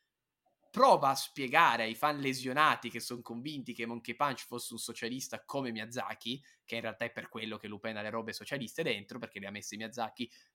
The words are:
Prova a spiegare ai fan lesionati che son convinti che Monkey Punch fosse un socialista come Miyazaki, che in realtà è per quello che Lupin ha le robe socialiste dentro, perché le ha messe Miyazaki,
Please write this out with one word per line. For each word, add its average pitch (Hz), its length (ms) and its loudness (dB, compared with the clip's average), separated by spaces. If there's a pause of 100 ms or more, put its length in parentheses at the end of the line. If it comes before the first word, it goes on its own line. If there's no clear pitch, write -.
(720)
Prova 180 400 8
a 135 40 4
spiegare 135 680 4
ai 110 120 0
fan 147 240 2
lesionati 131 680 4
che 117 100 -6
son 120 220 -6
convinti 123 540 -8
che 117 100 -4
Monkey 117 300 -6
Punch 139 320 -2
fosse 120 260 -8
un 113 60 -10
socialista 117 680 -8
come 135 260 -4
Miyazaki, 113 720 -6 (220)
che 113 120 -8
in 117 40 -4
realtà 110 240 -4
è 117 80 -6
per - 160 -10
quello 110 300 -8
che 104 100 -10
Lupin 107 300 -6
ha - 20 -6
le 107 80 -4
robe 113 240 -4
socialiste 135 500 -6
dentro, 113 360 -2
perché 113 200 -10
le 98 100 -10
ha - 20 -8
messe 104 260 -10
Miyazaki, 113 540 -6 (240)